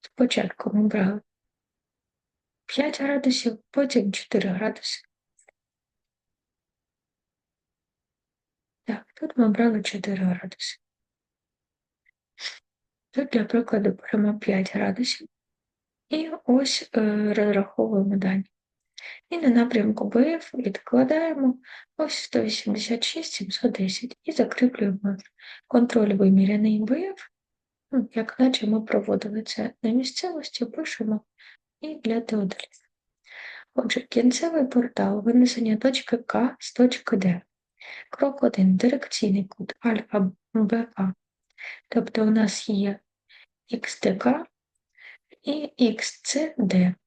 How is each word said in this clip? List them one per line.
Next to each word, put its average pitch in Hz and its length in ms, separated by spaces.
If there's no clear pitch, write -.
Спочатку - 720
ми 214 120
брали 208 340
п'ять 302 340
градусів, 262 580
потім 247 420
чотири 196 360
градуси. 208 540
Так, - 300
тут - 220
ми 233 120
брали 214 340
чотири 190 420
градуси. - 540
Тут, 269 180
для 220 160
прикладу, 220 460
беремо 208 480
п'ять 190 360
градусів. 202 540
І 320 220
ось, 262 520
е, 208 380
розраховуємо 202 840
дані. 190 280
І 339 100
на 320 100
напрямку 233 600
Б 202 80
Ф 311 380
відкладаємо 262 1040
ось 302 180
сто - 280
вісімдесят 220 640
шість, - 280
сімсот 196 400
десять 190 520
і 320 80
закріплюємо 202 840
контроль 233 480
виміряний 202 680
Б 220 120
Ф, 381 360
ну, 240 240
як 220 260
наче 254 260
ми 220 140
проводили 208 640
це - 300
на 226 80
місцевості, 277 720
пишемо 220 560
і 311 140
для 226 260
теодолізу. 214 640
Отже, 247 260
кінцевий 254 680
портал, 208 560
винесення 240 540
точки 254 400
К 240 420
з - 140
точки 247 440
Д. 185 240
Крок 277 320
один. 190 340
Дирекційний 208 680
кут - 360
альфа 214 500
Б 226 320
А. 190 160
Тобто 226 340
у 214 80
нас 220 380
є 202 300
Х - 300
Т 190 140
К 262 320
і 285 560
Х - 240
Ц 302 360
Д. 185 360